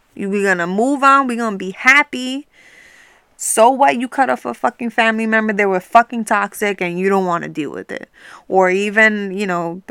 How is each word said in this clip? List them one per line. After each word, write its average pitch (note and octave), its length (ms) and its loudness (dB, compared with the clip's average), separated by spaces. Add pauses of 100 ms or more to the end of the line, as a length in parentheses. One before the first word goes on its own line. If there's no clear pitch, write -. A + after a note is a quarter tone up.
(140)
You, - 140 -8
we G3 140 -2
gonna F#3 240 0
move A#3+ 360 0
on. C4+ 240 4
We A#3+ 100 -4
gonna A3+ 200 -4
be F#3+ 140 -8
happy. C4 760 0 (880)
So - 340 4
what? C4+ 280 2
You B3+ 100 -4
cut B3+ 200 0
off B3+ 160 -2
a A#3+ 80 -6
fucking A#3+ 380 -4
family A3+ 360 0
member. A3 260 0
They G3+ 120 0
were F#3+ 160 2
fucking A#3 440 0
toxic G3+ 560 -4
and F3 180 -4
you F#3+ 100 0
don't G3 160 2
wanna E3+ 240 -4
deal D#3 220 -8
with F2 200 -12
it. - 200 -12 (380)
Or F#3 200 2
even, G#3 640 2
you G3+ 140 -4
know, F3 340 -4 (100)